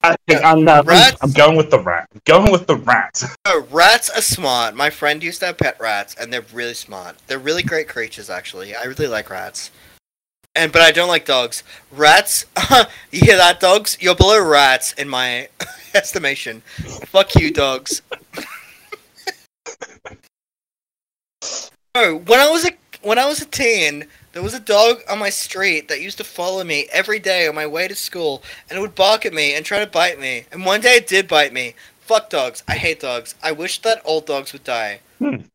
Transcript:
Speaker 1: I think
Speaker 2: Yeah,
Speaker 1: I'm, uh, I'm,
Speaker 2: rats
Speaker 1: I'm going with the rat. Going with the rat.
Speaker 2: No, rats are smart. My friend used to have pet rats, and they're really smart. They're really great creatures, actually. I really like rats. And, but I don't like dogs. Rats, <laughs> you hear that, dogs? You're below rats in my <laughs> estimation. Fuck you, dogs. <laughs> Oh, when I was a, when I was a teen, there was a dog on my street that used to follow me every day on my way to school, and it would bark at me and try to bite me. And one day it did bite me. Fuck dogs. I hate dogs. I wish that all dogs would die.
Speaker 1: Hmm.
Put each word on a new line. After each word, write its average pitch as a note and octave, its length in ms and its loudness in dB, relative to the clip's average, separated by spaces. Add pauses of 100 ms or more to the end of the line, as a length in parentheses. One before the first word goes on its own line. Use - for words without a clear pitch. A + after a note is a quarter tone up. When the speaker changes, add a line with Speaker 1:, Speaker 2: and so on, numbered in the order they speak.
Speaker 1:
I E3 140 4 (140)
think D3+ 140 4
Speaker 2:
Yeah, D#3+ 100 8
Speaker 1:
I'm, D#3 160 6
uh, E3 100 8
I'm, C#3+ 80 6
Speaker 2:
rats G3+ 360 6
Speaker 1:
I'm C#3 100 0
going D3+ 240 6
with D#3 160 2
the B2+ 80 6
rat. F2 280 -4 (160)
Going G3 280 4
with F3+ 160 0
the D3 80 2
rat. A2+ 440 -2 (260)
Speaker 2:
No, F3 240 0
rats F3+ 400 4
are A3+ 120 -4
smart. B2 540 -2
My C#3+ 140 0
friend D3+ 340 -4
used - 160 -10
to F3+ 60 -6
have F3 120 -8
pet - 220 0
rats, G#2+ 340 -6
and A#2 180 -12
they're A#2+ 200 -8
really A#2 220 -10
smart. F#2 420 -16 (100)
They're C3+ 140 -8
really D#3+ 240 -4
great D#3 240 -6
creatures, A2 420 -12
actually. F#2+ 460 -14
I A#2 80 -10
really C3+ 240 -8
like G#2+ 200 -8
rats. F#2 440 -14 (840)
And, D#3+ 160 0
but E3 120 4
I D#3+ 100 8
don't F3 160 0
like E3+ 160 0
dogs. B2 400 -4 (260)
Rats, D3+ 540 2 (120)
<laughs> - 140 -2 (400)
you D#3+ 120 -2
hear G#3+ 140 6
that, F3+ 220 4
dogs? G3 420 2
You're F3+ 140 2
below G3 300 4
rats C#3+ 480 2
in C#3+ 160 -8
my B2+ 400 -6 (220)
<laughs> - 240 -20
estimation. C#3 680 -4 (460)
Fuck - 280 0
you, D#3 180 2
dogs. C#3 540 -4
<laughs> - 60 -14 (3750)
Oh, F#3+ 220 0 (100)
when A3+ 120 6
I C#4+ 100 6
was D#4+ 160 0
a, F4+ 60 0 (320)
when G#3+ 160 0
I C4 80 0
was C#4+ 140 -4
a D4 60 -10
teen, E3 600 -2 (260)
there F3 100 -12
was G#3+ 120 -8
a B3+ 60 -12
dog A3+ 380 4 (120)
on G#3 80 -6
my G3+ 120 -4
street F#3 580 -6
that C#3+ 120 -8
used F#3 180 -14
to G#3+ 60 -10
follow F#3+ 380 -8
me D#3 300 -6
every G3 260 -2
day F#3 300 -2
on D3+ 80 -6
my D3+ 100 -6
way D#3+ 220 -6
to G3 60 -12
school, D#3 480 -8 (260)
and E3+ 100 -12
it - 20 -8
would G3+ 140 -10
bark G#3+ 320 0
at G3 60 -6
me D3+ 220 -2
and D#3 100 -6
try G3+ 160 -4
to G#3 60 -4
bite F3 340 -2
me. C3 320 -8
And F3+ 120 -12
one G3 160 0
day B3 160 4
it A#3+ 120 0
did F#3+ 180 0
bite D3 260 0
me. B2 220 -8 (260)
Fuck - 300 -2
dogs. C3 380 -6
I D#3 80 -4
hate E3 240 -4
dogs. B2 420 -8
I D#3 80 -4
wish D#3+ 320 -8
that A3+ 220 -2
all D#3 160 -2
dogs C#3 320 -8
would C#3 100 -20
die. A2 380 -8 (180)
Speaker 1:
Hmm. C#4+ 180 -6 (180)